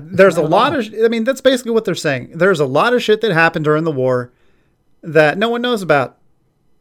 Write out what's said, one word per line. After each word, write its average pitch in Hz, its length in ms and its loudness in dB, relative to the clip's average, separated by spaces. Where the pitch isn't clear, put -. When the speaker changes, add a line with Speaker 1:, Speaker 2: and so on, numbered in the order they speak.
Speaker 1:
It's 185 100 -8
Speaker 2:
there's 185 180 6
Speaker 1:
not 170 60 0
Speaker 2:
a 151 40 0
Speaker 1:
at 151 60 -4
Speaker 2:
lot 240 220 2
Speaker 1:
all. 302 60 -2
Speaker 2:
of 214 60 -4
sh-, 214 60 -16
I - 20 2
mean, 226 160 -2
that's 262 160 -2
basically 254 320 0
what 220 140 -2
they're 175 100 -4
saying. 131 400 -6
There's 170 240 0
a 147 60 0
lot 156 280 0
of 247 80 0
shit 214 200 0
that 226 100 -2
happened 165 320 0
during 151 220 0
the 165 80 -2
war 127 400 -2
that 151 340 2
no 208 100 -2
one 233 140 -4
knows 240 200 -2
about. 147 360 0